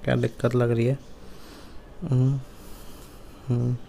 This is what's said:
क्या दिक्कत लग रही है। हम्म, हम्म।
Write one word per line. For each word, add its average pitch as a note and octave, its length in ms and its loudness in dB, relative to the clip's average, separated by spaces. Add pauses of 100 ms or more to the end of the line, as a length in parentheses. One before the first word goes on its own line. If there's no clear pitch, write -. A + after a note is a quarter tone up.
क्या B2+ 120 4
दिक्कत A#2+ 400 2
लग A#2+ 160 4
रही A#2 140 4
है। C3+ 140 2 (1080)
हम्म, C3 300 6 (1080)
हम्म। B2 300 2 (120)